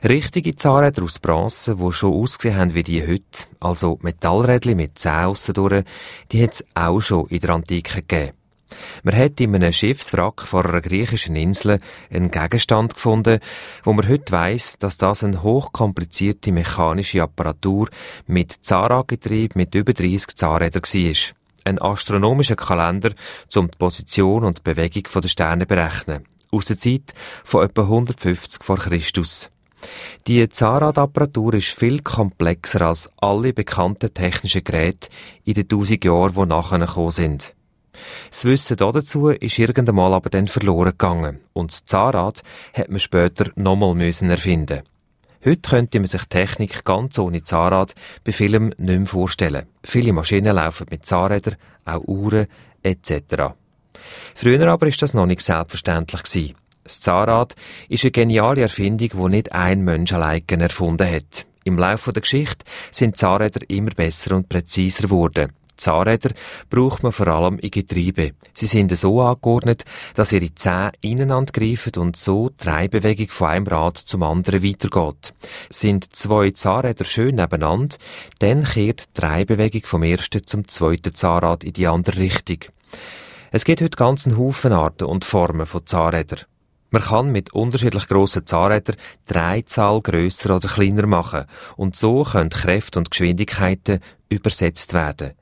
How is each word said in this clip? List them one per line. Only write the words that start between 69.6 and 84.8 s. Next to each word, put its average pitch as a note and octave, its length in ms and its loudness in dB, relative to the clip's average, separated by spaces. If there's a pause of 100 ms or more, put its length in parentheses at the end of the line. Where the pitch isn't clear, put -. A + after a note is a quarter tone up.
dass - 180 2
ihre F2 220 0
Zähne F#2+ 380 0 (100)
ineinander C3+ 500 -2
greifen A2+ 460 -2
und F2 200 -2
so G#2+ 320 2
die - 160 -14
Drehbewegung G2 640 0
von - 180 -2
einem F#2 180 0
Rad E2+ 320 0
zum - 240 -4
anderen F2+ 420 0
weitergeht. F#2+ 680 -2 (380)
Sind G2+ 440 -2
zwei G#2 360 2
Zahnräder A2 520 0
schön B2 300 0
nebeneinander, F2+ 640 -2 (420)
dann B2 260 2
kehrt A2+ 440 -2
die - 140 -8
Drehbewegung G#2 640 0
vom E2 180 0
ersten F2+ 420 -2
zum G#2 220 -4
zweiten E2 480 0
Zahnrad E2+ 480 2
in E2+ 100 -10
die F2+ 140 0
andere F2 320 0
Richtung. F#2 400 -2 (920)
Es - 160 0
gibt E3 160 2
heute D#3+ 160 -2
ganz C3 300 2
einen A2+ 100 4
Haufen B2+ 360 0
Arten D#2+ 320 0